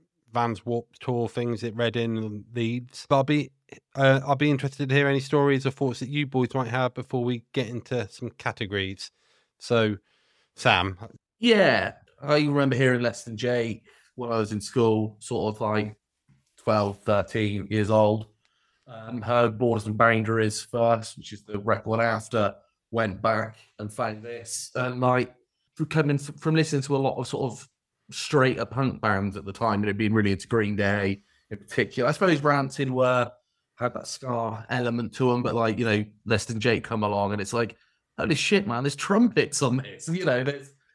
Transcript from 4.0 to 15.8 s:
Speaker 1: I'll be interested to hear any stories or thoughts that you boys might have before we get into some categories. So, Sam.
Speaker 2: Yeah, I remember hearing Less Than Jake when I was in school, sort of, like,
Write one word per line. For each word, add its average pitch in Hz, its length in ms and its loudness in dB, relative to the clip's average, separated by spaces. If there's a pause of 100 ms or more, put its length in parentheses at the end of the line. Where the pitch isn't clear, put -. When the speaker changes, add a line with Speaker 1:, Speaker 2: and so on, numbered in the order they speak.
Speaker 1:
I'll 143 80 4
be 147 160 2
interested 139 380 -2
to 135 80 2
hear 143 100 4
any 139 140 2
stories 139 440 2
or 135 60 -2
thoughts 131 300 -4
that 120 80 -6
you 147 180 -2
boys 131 280 0
might 127 160 -2
have 127 220 0
before 127 300 -6
we 120 300 -2
get 123 160 -2
into 120 400 -6
some 120 220 -12
categories. 98 840 -6 (480)
So, 110 380 2 (580)
Sam. 95 420 2 (400)
Speaker 2:
Yeah, 175 540 4 (280)
I 147 180 2
remember 143 360 2
hearing 127 260 2
Less 117 220 -2
Than 117 140 -12
Jake 120 480 -2 (320)
when 120 160 -8
I 113 60 2
was 107 120 0
in 107 100 -4
school, 110 600 2
sort 107 340 -4
of, - 60 -12
like, 107 340 -2 (640)